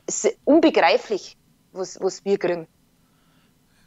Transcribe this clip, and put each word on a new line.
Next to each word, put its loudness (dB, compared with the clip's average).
es -4
ist 0
unbegreiflich, 2
was, -10
was -4
wir 0
kriegen. -4